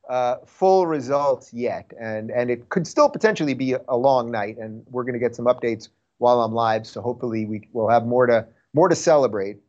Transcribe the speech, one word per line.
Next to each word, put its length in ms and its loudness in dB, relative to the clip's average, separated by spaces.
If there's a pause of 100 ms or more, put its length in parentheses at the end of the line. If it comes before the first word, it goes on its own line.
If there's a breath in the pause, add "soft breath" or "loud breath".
uh, 280 -2 (100)
full 400 4
results 640 -2
yet, 380 -6 (100)
and, 300 -8
and 180 -2
it 200 -4
could 180 -2
still 220 2
potentially 440 0
be 200 -2
a, 160 -4
a 60 0
long 360 2
night, 260 -6
and 320 -14
we're 140 -6
gonna 160 -6
get 160 -2
some 100 -8
updates 440 -2 (280)
while 240 4
I'm 120 -2
live, 340 0
so 120 -12
hopefully 460 -6
we 280 -10
will 160 0
have 180 2
more 180 2
to, 220 2 (260 soft breath)
more 160 4
to 60 4
celebrate. 600 2 (120)